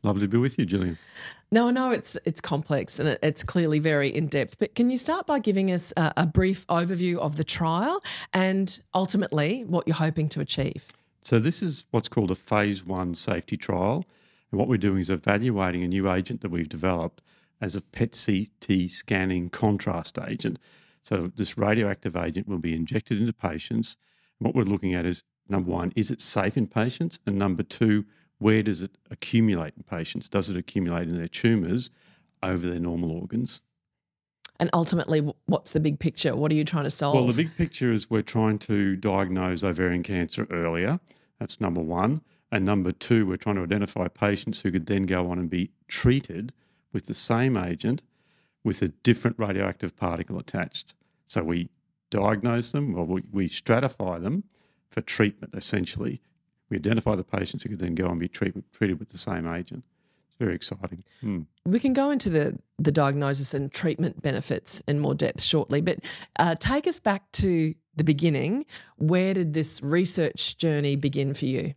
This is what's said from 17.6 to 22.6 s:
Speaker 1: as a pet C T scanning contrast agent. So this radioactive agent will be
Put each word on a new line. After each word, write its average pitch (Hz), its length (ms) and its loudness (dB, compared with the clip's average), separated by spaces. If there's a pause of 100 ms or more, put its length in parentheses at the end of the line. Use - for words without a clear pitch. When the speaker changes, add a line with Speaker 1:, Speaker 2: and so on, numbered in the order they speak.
Speaker 1:
as 98 140 -4
a 98 60 -4
pet - 340 -4
C 104 360 0 (100)
T 92 260 2
scanning 90 640 -2
contrast 95 760 0
agent. - 340 -6 (440)
So 90 320 -2
this - 220 -4
radioactive 104 600 0
agent 85 300 -4
will 98 120 -4
be 82 160 -2